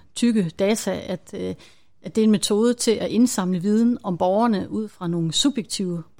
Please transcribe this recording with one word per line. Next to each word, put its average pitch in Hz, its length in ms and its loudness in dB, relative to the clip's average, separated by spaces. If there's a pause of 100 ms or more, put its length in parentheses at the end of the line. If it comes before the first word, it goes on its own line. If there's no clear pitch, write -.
(160)
tykke 220 440 2
data, 196 460 0
at, - 280 -8
øh, 185 220 -6 (460)
at - 140 -14
det 220 60 4
er 220 40 4
en 220 60 6
metode 214 420 2
til 240 180 0
at 196 180 -2
indsamle 185 500 2
viden 226 440 2
om 180 140 -4
borgerne 190 520 0
ud 214 180 -6
fra 180 200 -10
nogle 165 260 -2
subjektive 185 680 -2 (160)